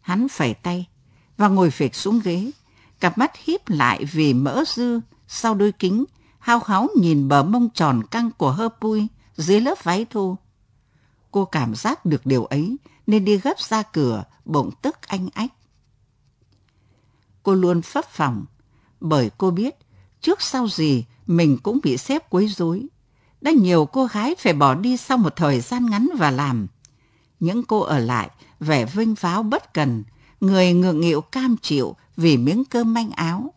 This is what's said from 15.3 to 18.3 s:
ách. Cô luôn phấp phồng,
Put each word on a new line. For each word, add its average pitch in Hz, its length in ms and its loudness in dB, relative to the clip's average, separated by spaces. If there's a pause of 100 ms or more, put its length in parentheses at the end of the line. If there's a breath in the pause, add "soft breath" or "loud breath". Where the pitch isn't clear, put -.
ách. 220 200 -8 (1900)
Cô 196 100 2
luôn 175 280 2
phấp - 280 -6
phồng, 120 360 -4 (540)